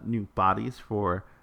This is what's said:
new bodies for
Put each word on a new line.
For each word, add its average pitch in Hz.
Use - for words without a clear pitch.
new 110
bodies 98
for 101